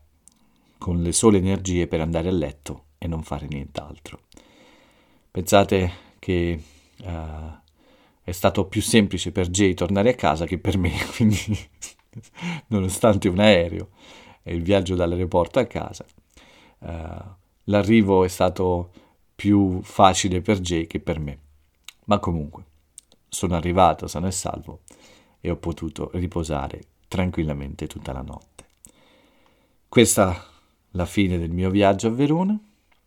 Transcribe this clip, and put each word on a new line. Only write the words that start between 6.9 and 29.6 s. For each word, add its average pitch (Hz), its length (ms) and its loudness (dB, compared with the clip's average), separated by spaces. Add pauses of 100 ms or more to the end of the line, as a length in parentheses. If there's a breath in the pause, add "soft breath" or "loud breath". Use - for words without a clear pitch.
eh, 80 640 -12 (600 soft breath)
è - 100 -10
stato 95 340 0
più 107 160 -4
semplice 98 500 2
per 90 180 -2
Jay 92 260 4
tornare 101 340 2
a 123 60 2
casa 80 300 0
che 95 120 -4
per 92 200 -2
me, 87 140 0 (120)
<laughs> - 120 -10
quindi 107 220 2 (1300 loud breath)
nonostante 98 640 2
un 90 100 0
aereo 90 520 2 (520 loud breath)
e 87 100 -8
il 85 80 -2
viaggio 92 340 2
dall'aeroporto 87 640 0
a 120 80 0
casa, - 380 -10 (760 soft breath)
eh, 82 440 -12 (400)
l'arrivo 98 640 4
è - 20 -2
stato 90 640 0 (420 soft breath)
più 98 500 2
facile 92 580 2
per 101 180 0
Jay 87 260 -2
che - 140 -8
per 80 200 -4
me. 71 200 -10 (680)
Ma 104 120 2
comunque 82 460 -6 (640)
sono 90 260 -2
arrivato 85 520 2
sano 87 200 -4
e 92 40 -2
salvo - 500 -10 (580 soft breath)
e - 100 -6
ho 85 60 -2
potuto 80 600 -8
riposare 80 640 -4 (260)
tranquillamente 78 800 -4
tutta - 240 -12
la 67 100 -8
notte. - 440 -16 (1200 soft breath)